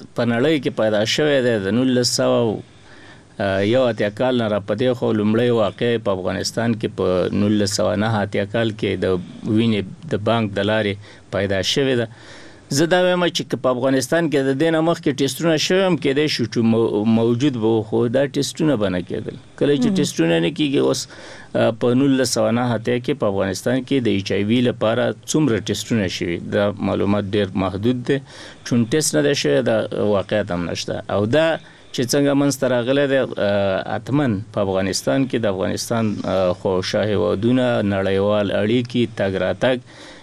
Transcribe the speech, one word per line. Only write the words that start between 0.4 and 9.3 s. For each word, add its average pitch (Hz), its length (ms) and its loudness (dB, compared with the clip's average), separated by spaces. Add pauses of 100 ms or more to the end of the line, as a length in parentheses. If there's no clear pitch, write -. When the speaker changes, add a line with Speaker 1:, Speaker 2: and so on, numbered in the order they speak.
Speaker 1:
کې 135 120 -2
پیدا 107 280 2
شوی 143 380 2
دی 117 160 2
د 95 100 -2 (100)
نولس 123 440 2
سوه 120 360 2 (1120)
یو 127 140 4
اتیا 110 240 0 (100)
کال 127 200 2
نه 113 100 0
را 104 120 2
په 104 140 -2
دې 123 240 2
خوا. 117 140 0
لومړی 110 440 2
واقع 113 480 0
په 104 60 0
افغانستان 95 640 -2
کې 113 140 -4 (100)
په 92 300 2 (120)
نولس 104 380 2
سوه 95 180 0
نهه 107 260 0
اتیا 101 300 -2
کال 117 180 0
کې 107 200 -2 (120)
د 101 40 0 (500)